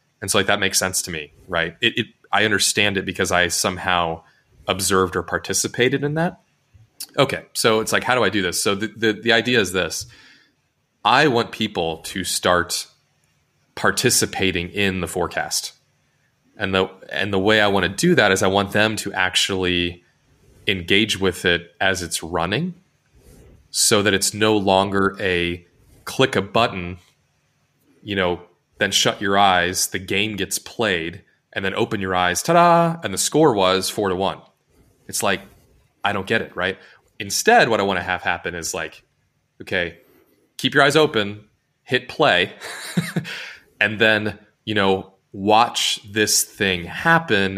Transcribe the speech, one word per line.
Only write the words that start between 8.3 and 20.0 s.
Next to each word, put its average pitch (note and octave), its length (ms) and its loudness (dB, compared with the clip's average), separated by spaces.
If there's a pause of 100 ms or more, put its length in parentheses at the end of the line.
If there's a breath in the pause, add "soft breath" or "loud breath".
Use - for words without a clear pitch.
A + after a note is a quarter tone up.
this? F2 200 -2
So G2+ 140 0
the, G#2+ 120 -4
the, G#2+ 260 0
the A2+ 180 -2
idea A#2 280 2
is F#2 120 0
this. F2+ 360 -4 (960 soft breath)
I C3 220 4
want A#2 240 0
people E2+ 480 -4
to - 260 -8
start - 640 0 (880)
participating F#2+ 960 0
in F#2+ 280 0
the E2+ 80 -4
forecast. E2 640 -6 (840)
And F#2+ 180 -2
the, F#2+ 140 2 (200)
and G2 220 -4
the F#2+ 80 0
way G#2+ 220 4
I G#2 60 4
wanna G2 200 2
do D#3+ 280 0
that G#2+ 160 6
is F#2+ 120 2
I G2 40 4
want G2 260 0
them G#2+ 240 2
to - 160 -8
actually F2+ 880 -2 (640)